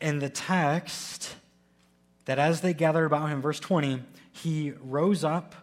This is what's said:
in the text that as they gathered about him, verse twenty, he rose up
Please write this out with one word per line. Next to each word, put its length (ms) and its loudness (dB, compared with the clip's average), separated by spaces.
in 180 0
the 100 -2
text 1080 -2
that 160 0
as 200 2
they 140 2
gathered 300 4
about 240 2
him, 120 -2
verse 200 -2
twenty, 420 0
he 400 -4
rose 400 0
up 400 -2